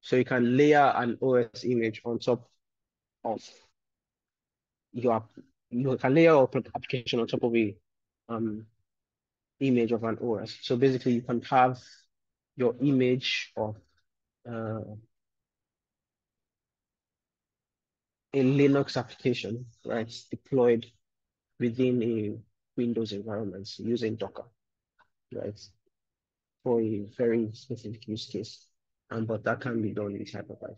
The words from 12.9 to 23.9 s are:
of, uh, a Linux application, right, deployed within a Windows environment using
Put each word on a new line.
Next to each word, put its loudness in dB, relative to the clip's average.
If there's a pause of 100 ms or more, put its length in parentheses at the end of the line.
of, -4 (720)
uh, -6 (3500)
a 2
Linux 4
application, -4 (200)
right, -4 (160)
deployed 2 (720)
within 2
a -2 (380)
Windows -2
environment -8
using -4